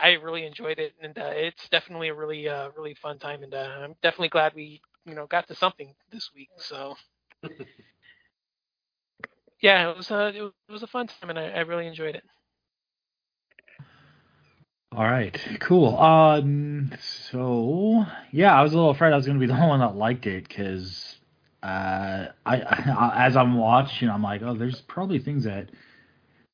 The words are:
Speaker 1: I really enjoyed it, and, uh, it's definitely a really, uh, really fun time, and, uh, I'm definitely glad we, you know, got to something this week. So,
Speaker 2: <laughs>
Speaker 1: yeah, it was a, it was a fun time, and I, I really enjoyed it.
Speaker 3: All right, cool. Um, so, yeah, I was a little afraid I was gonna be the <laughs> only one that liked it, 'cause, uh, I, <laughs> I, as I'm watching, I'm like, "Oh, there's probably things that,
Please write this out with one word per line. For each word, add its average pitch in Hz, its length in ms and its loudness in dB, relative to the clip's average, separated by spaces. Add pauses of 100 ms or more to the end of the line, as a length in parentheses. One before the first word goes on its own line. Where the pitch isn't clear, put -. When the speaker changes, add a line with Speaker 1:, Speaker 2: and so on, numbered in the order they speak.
Speaker 1:
I 160 80 4 (140)
really 165 240 -8
enjoyed 156 320 -10
it, 151 140 -8 (100)
and, 156 160 -16
uh, 143 160 -8
it's 160 340 -6
definitely 165 400 -4
a 151 60 -8
really, 151 340 -8
uh, 143 280 -8
really 151 180 -14
fun 147 240 -14
time, 147 240 -12
and, 135 100 -18
uh, 135 160 -8 (140)
I'm 151 220 -16
definitely 170 240 0
glad 156 260 0
we, 151 260 -18 (240)
you 160 120 -18
know, 151 100 -14
got 175 220 -4
to 165 80 -18
something 151 360 -4 (200)
this 226 200 -16
week. 139 260 -20
So, 139 360 -14 (480)
Speaker 2:
<laughs> 160 60 -14 (2000)
Speaker 1:
yeah, 185 300 4
it 165 60 -8
was 185 160 -12
a, 208 160 0
it 208 240 -12 (200)
was 214 120 -16
a - 20 -14
fun 240 220 -8
time, - 220 -16
and 165 100 -8
I, 160 80 -8
I 190 120 -8
really 170 280 -8
enjoyed 160 260 -10
it. - 80 -16 (2750)
Speaker 3:
All 110 120 -2
right, 113 320 -2 (240)
cool. 165 380 4
Um, 147 960 4 (380)
so, 135 760 0 (280)
yeah, 175 240 8
I 139 60 8
was 151 100 4
a 160 40 4
little 165 140 6
afraid 156 220 4
I 143 40 6
was 139 100 2
gonna 143 120 2
be 127 80 2
the 127 80 2
<laughs> - 0 -
only 160 140 4
one 143 120 4
that 107 160 0
liked 117 300 -2
it, 95 220 -6
'cause, 92 680 -10 (480)
uh, 95 640 -4 (200)
I, - 140 0
<laughs> - 0 -
I, 123 680 0
as 127 100 4
I'm 123 200 4
watching, 120 520 2
I'm 104 140 -2
like, 104 200 -4
"Oh, 120 120 -6
there's 120 280 -6
probably 185 360 -4
things 143 260 -4
that, 101 240 -8 (840)